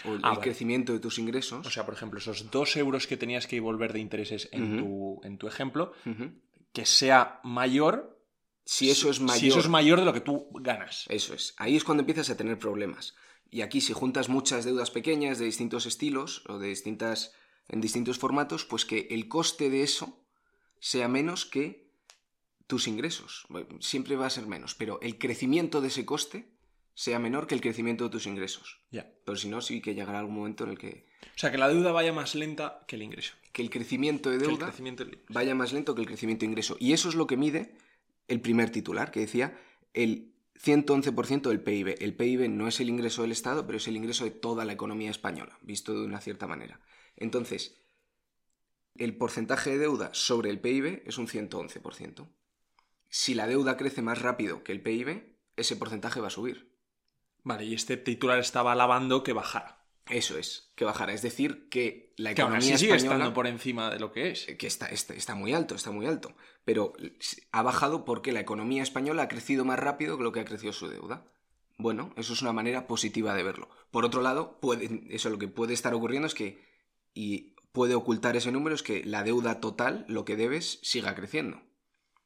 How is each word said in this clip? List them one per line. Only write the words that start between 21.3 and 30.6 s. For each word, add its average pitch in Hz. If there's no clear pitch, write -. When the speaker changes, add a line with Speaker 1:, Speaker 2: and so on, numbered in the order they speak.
Speaker 1:
que -
tus 120
ingresos. 117
Bueno, -
siempre 135
va 131
a 131
ser 117
menos, 85
pero 104
el 117
crecimiento 139
de 135
ese 127
coste -
sea 120
menor 127
que 151
el 123
crecimiento 117
de 117
tus 110
ingresos. 98
Speaker 2:
Ya. -
Speaker 1:
Pero 101
si 101
no, 110
sí 120
que 107
llegará 101
algún 104
momento 107